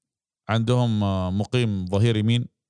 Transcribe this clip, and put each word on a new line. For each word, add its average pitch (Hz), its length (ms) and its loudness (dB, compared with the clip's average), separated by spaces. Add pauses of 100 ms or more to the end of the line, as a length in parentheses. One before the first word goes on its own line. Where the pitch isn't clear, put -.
(500)
عندهم، 113 540 0
آه، 95 280 -2
مقيم 104 540 -2
ظهير 104 320 2
يمين 117 280 0 (240)